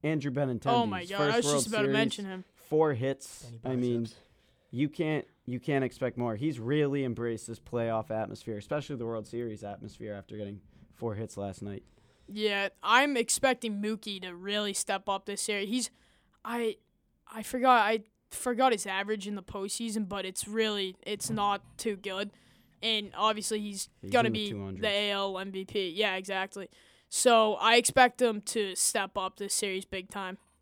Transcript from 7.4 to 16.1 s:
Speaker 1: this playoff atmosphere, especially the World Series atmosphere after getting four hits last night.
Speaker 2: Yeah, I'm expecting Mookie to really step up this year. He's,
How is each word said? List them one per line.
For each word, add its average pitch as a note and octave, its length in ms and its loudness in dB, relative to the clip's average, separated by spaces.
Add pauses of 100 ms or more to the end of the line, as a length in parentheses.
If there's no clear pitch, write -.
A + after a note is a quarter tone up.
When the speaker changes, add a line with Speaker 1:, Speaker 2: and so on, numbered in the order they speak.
Speaker 1:
this A2+ 100 -10
playoff A2+ 520 -2
atmosphere, A2 460 -6
especially C#3+ 400 -6
the A#2 100 -6
World A2 200 -6
Series A2+ 380 -8
atmosphere G#2 500 -12
after G2+ 220 -12
getting G2+ 240 -8 (340)
four A2+ 200 -4
hits G#2+ 220 -8
last G2 260 -6
night. G2+ 200 -10 (460)
Speaker 2:
Yeah, G3+ 400 -2 (140)
I'm B3+ 340 6
expecting A#3 640 0
Mookie G#3+ 420 -4
to F#3 120 -8
really G3+ 400 -2
step G3 340 -2
up G3 180 -2
this G3+ 220 -6
year. G#3 120 0
He's, A3 300 -2 (540)